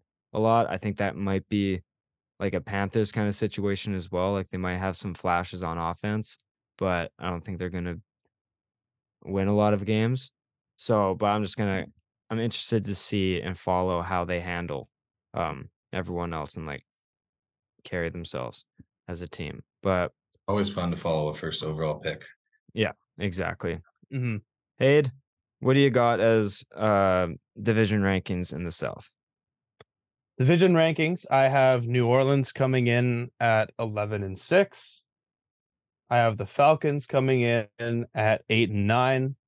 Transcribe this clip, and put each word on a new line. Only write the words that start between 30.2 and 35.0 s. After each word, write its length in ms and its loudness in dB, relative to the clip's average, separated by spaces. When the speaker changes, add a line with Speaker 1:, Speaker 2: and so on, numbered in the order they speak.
Speaker 3:
Division 340 6
rankings, 580 2
I 180 6
have 380 4
New 200 2
Orleans 460 4
coming 340 2
in 520 0
at 400 2
eleven 440 -4
and 160 -8
six. 640 0